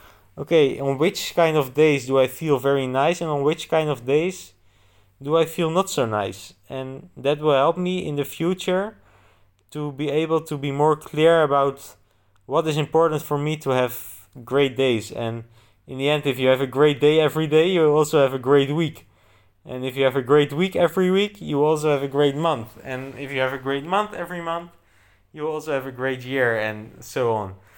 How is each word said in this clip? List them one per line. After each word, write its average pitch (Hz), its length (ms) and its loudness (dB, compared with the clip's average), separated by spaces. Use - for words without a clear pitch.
"Okay, 147 420 2
on 139 180 -2
which 175 380 -2
kind 160 220 2
of 127 160 -2
days 147 320 2
do 135 120 2
I 131 100 6
feel 147 320 0
very 135 280 0
nice 143 340 0
and 165 80 -4
on 143 140 -2
which 160 260 -2
kind 156 200 0
of 120 160 -4
days 160 480 -2
do 147 160 0
I 165 80 2
feel 165 240 -2
not 185 200 0
so 131 160 0
nice?" 104 480 -4
And 131 480 -12
that 143 220 0
will 151 140 2
help 147 240 2
me 180 280 -2
in 147 100 -4
the 143 100 -2
future 185 720 -2
to 147 200 -8
be 139 180 -6
able 156 320 0
to 156 160 -6
be 139 140 -4
more 147 240 4
clear 160 480 2
about 139 520 0
what 156 220 0
is 151 100 -2
important 156 440 2
for 147 160 -2
me 151 200 -2
to 143 140 -6
have - 540 -2
great 131 320 0
days. 120 360 0
And 113 320 -8
in 131 100 -12
the 139 120 -2
end, 147 160 -2
if 131 140 -2
you 131 100 2
have 131 120 4
a 135 60 -2
great 139 320 2
day 151 200 6
every 156 280 2
day, 156 200 4
you 175 180 2
also 151 360 4
have 131 120 2
a 135 60 -4
great 139 340 4
week. 160 340 -4
And 127 220 -10
if 127 100 -8
you 135 100 2
have 131 100 2
a 131 80 0
great 143 280 4
week 180 240 -2
every 175 360 2
week, 202 280 0
you 147 240 -2
also 151 280 2
have 139 120 0
a 143 40 -2
great 139 280 2
month. 147 480 -4
And 131 360 -10
if 139 120 -12
you 135 100 -4
have 131 120 0
a 135 60 -6
great 139 260 -4
month 196 280 -2
every 175 280 -10
month, 170 300 -6
you 151 160 -8
also 156 240 -6
have 135 140 -2
a 135 60 -10
great 127 340 -4
year 127 340 0
and 107 440 -8
so 123 280 -2
on. 98 240 -4